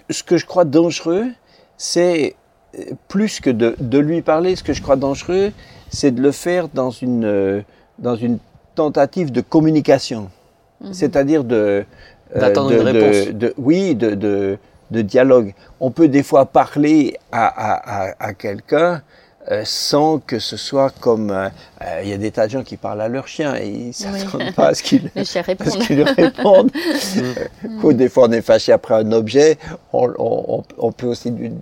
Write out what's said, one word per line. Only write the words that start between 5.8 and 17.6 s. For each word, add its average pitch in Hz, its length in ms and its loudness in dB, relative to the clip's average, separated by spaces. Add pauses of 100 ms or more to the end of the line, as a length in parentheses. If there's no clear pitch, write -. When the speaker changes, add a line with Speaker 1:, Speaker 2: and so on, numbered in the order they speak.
Speaker 1:
c'est - 220 0
de 120 100 -4
le 143 100 4
faire 175 420 -4
dans 131 180 -4
une, 123 340 -4
euh, 101 360 -2 (380)
dans 123 160 -4
une 117 220 -2 (380)
tentative 147 560 0
de 117 100 0
communication. 143 880 2 (520)
Speaker 2:
Mhm. 196 120 -16
Speaker 1:
C'est-à-dire 147 500 0
de, 104 400 0 (520)
euh, - 40 -2
Speaker 3:
D'attendre 107 320 2
Speaker 1:
de, 117 60 6
Speaker 3:
une 113 60 4
Speaker 1:
de, - 20 0
Speaker 3:
réponse. 104 500 4
Speaker 1:
de, 110 220 -2
oui, 160 380 2
de, 107 200 0
de, 101 420 -2 (340)
de 113 100 -2
dialogue. 123 520 4 (280)
On 127 100 -2
peut 160 160 4
des 139 160 2
fois 135 220 4
parler 147 720 2 (160)
à, 113 140 2
à, 101 640 -4